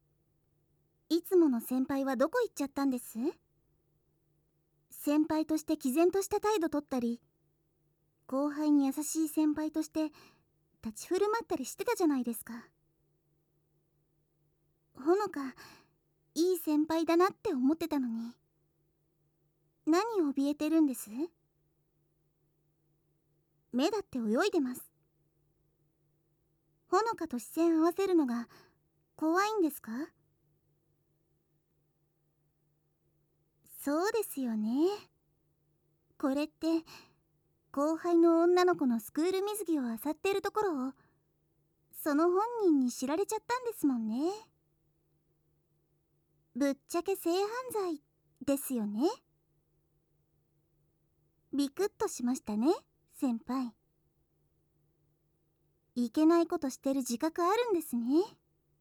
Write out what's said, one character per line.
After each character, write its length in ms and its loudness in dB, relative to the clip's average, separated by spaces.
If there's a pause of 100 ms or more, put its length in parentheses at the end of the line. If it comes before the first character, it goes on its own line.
(1080)
い 120 0
つ 140 -2
も 140 6
の 100 0
先 260 -2
輩 200 -2
は 100 -2
ど 140 2
こ 120 -2
行 80 0
っ 40 -20
ち 100 -6
ゃ 20 -2
っ 40 -8
た 160 -2
ん 40 2
で 100 -2
す？ 180 -14 (1700)
先 360 0
輩 200 -2
と 120 0
し 80 -8
て 100 0
毅 160 -4
然 180 4
と 120 0
し 80 -10
た 100 -2
態 220 0
度 80 -2
取 120 -4
っ 60 -20
た 140 -4
り、 200 -4 (1080)
後 220 -2
輩 220 0
に 140 6
優 80 0
し 320 -4
い 20 -2
先 260 2
輩 200 -4
と 100 -2
し 80 -12
て 220 -4 (680)
立 220 -12
ち 60 -16
振 100 0
る 100 2
舞 140 -2
っ 20 -16
た 120 -2
り 80 -8
し 100 -12
て 80 -10
た 120 -2
じ 100 0
ゃ 20 4
な 100 2
い 60 -2
で 100 -4
す 120 -12
か。 240 -16 (2250)
ほ 220 2
の 100 0
か、 260 -8 (840)
い 180 2
い 40 0
先 280 0
輩 200 0
だ 120 4
な 120 6
っ 40 -4
て 200 -4
思 200 2
っ 40 0
て 100 -4
た 120 -2
の 80 -2
に。 260 -8 (1500)
何 180 4 (300)
怯 180 0
え 40 -4
て 140 -4
る 120 4
ん 60 6
で 80 -2
す？ 160 -12 (2500)
目 180 2
だ 80 -2
っ 40 -4
て 160 -8
泳 280 2
い 40 0
で 100 2
ま 120 -2
す。 80 -12 (2000)
ほ 140 2
の 140 -2
か 120 -8
と 120 -8
視 60 -12
線 340 0
合 40 4
わ 80 4
せ 160 -2
る 80 2
の 100 4
が 220 -6 (680)
怖 300 0
い 80 -2
ん 80 0
で 80 2
す 120 -10
か？ 100 -12 (4000)
そ 240 0
う 60 0
で 100 0
す 160 -8
よ 160 -2
ね。 320 0 (1300)
こ 120 -2
れ 160 0
っ 20 -6
て、 380 -2 (880)
後 240 0
輩 200 2
の 220 8
女 240 6
の 140 4
子 80 0
の 160 0
ス 100 -16
ク 120 0
ー 100 2
ル 80 0
水 240 -4
着 140 0
を 20 -2
漁 300 -4
っ 40 -8
て 180 -2
る 80 -2
と 120 -4
こ 80 0
ろ 260 -2
を、 60 -8 (1000)
そ 240 -2
の 160 4
本 100 2 (200)
人 180 6
に 100 2
知 180 -6
ら 100 -2
れ 80 0
ち 80 -4
ゃ 20 -2
っ 100 -6
た 140 -2
ん 60 -10
で 120 -6
す 80 -2
も 120 0
ん 100 -4
ね。 240 -2 (2250)
ぶ 140 0
っ 80 -2 (100)
ち 120 -4
ゃ 40 -2
け 140 -2
性 140 -2
犯 180 0 (240)
罪 280 -4 (440)
で 100 2
す 180 -6
よ 120 -4
ね。 240 -2 (2500)
ビ 180 -2
ク 160 -2
ッ 120 -4
と 100 -2
し 160 -8
ま 120 0
し 60 -10
た 140 -6
ね、 160 2 (480)
先 260 -2
輩。 280 -6 (2250)
い 140 -2
け 160 4
な 140 8
い 80 4
こ 100 -4
と 120 -4
し 100 -10
て 140 -2
る 80 0
自 160 -4
覚 260 -2
あ 80 2
る 200 0
ん 20 2
で 80 0
す 160 -6
ね。 240 2 (600)